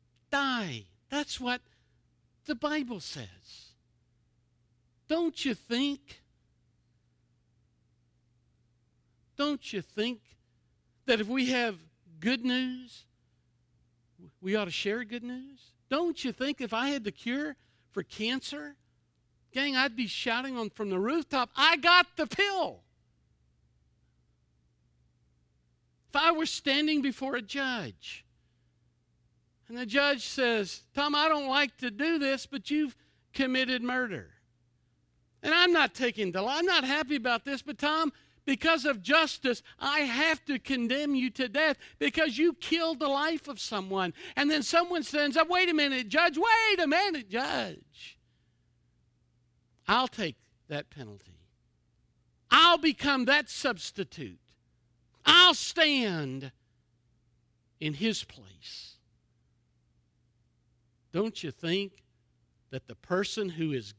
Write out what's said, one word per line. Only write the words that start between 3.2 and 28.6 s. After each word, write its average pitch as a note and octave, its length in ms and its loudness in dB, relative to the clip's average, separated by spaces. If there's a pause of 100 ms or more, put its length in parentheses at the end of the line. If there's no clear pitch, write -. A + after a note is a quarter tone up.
Don't E4 360 -2
you B3+ 100 0
think, C4+ 680 -4 (3250)
don't D4 360 -4
you F#3+ 100 -6
think A3+ 380 -6 (840)
that A3+ 140 2
if G#3 60 -4
we B3+ 240 0
have A#3+ 280 0 (400)
good A#3 260 -2
news, B3+ 640 -4 (1400)
we F#3+ 120 -2
ought G#3 120 0
to F3 40 -8
share G#3 340 -4
good A3+ 200 -10
news? B3+ 480 -14 (160)
Don't D#4+ 340 -2
you B3 100 -2
think C#4 280 -4
if A3+ 140 -6
I A#3+ 140 0
had C#4 160 -2
the G3+ 80 -6
cure C#4 440 -6 (360)
for G3 100 -6
cancer, C#4 760 -6 (760)
gang, C4+ 220 -2
I'd C4 220 2
be B3 100 -2
shouting B3 500 -4
on A3+ 120 -4
from G#3 220 -6
the F#3 80 -2
rooftop, C4 580 -2
"I D#4 220 4
got F4 380 4
the D#4 100 0
pill"? F4+ 580 -2 (3250)
If - 60 -2
I D#4 160 4
were D#4+ 140 0
standing D4 540 0
before C4+ 360 -4
a B3+ 60 -4
judge, A3+ 840 -8 (1400)